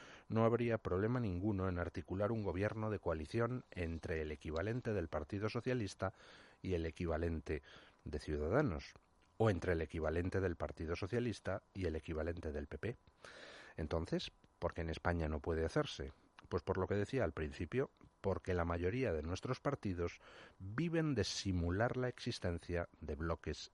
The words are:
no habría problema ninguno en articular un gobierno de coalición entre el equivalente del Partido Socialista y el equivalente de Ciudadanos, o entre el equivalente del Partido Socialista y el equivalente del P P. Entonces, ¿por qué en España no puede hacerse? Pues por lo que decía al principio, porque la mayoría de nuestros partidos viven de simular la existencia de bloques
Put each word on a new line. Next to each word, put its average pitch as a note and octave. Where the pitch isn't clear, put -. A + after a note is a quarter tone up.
no A2
habría A#2
problema G#2+
ninguno F#2+
en F2+
articular F#2
un A2+
gobierno G#2
de G2+
coalición A2+
entre E2
el D2+
equivalente F#2
del F2
Partido G2
Socialista A2+
y F#2
el E2
equivalente D#2+
de D2+
Ciudadanos, D#2
o A2+
entre F2+
el E2
equivalente E2
del F2+
Partido D#2+
Socialista G#2+
y F#2+
el D#2+
equivalente D#2+
del D2
P D2+
P. -
Entonces, E2+
¿por -
qué F2
en E2
España E2+
no D#2
puede D#2+
hacerse? E2
Pues F#2
por F#2+
lo F2+
que F#2+
decía G#2
al D#2+
principio, D#2+
porque F#2
la E2+
mayoría F2+
de D2+
nuestros F#2
partidos F#2
viven D3+
de G2+
simular F#2
la B2+
existencia F2
de D#2
bloques D#2+